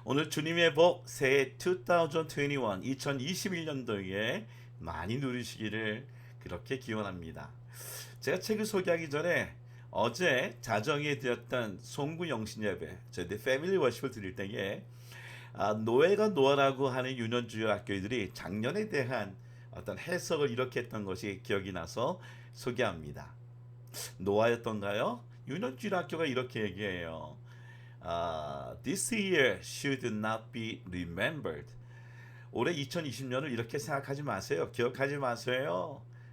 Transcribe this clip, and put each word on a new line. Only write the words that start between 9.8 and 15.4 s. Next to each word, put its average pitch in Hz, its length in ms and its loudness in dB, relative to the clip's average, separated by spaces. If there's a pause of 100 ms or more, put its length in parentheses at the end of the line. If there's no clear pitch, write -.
어제 135 720 4
자정에 143 560 2
드렸던 120 640 -2
송구 160 480 -4
영신 110 340 -4
예배, 87 320 -2 (140)
저희들 92 300 -4
패밀리 147 380 2
워십을 127 340 2
드릴 101 240 -8
때에, 101 480 -4 (720)